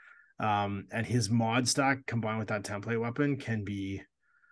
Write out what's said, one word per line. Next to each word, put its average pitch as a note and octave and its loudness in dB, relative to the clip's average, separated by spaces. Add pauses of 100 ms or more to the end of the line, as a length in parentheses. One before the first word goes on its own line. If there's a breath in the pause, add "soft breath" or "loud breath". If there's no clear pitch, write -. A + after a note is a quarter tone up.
(400 soft breath)
Um, G2+ 0
and A2+ -2
his A#2 2
mod A#2 2
stack C3+ 2
combined A2 -2
with A2 -4
that G#2 -2
template G#2+ -2
weapon C3+ 0
can A2 -2
be G2 -4 (500)